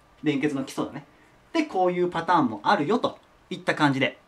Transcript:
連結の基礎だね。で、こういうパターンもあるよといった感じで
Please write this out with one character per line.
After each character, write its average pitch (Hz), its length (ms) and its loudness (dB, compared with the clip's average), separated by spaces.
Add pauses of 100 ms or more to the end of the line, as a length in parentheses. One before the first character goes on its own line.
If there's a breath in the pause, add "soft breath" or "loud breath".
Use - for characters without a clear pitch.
(220)
連 143 180 0
結 143 140 0
の 135 100 -4
基 - 40 -12
礎 - 180 -6
だ - 60 -14
ね。 - 120 -14 (480 soft breath)
で、 330 120 2
こ 185 220 0
う 180 60 2
い 175 80 -2
う 175 100 0
パ 165 120 -4
タ 180 120 2
ー 156 80 6
ン 123 40 4
も 107 160 -4
あ 202 140 4
る 147 100 -2
よ 220 120 2
と - 200 -4 (320)
い 185 60 -6
っ 180 40 -14
た 165 140 -2
感 147 180 2
じ 131 80 -2
で - 280 -2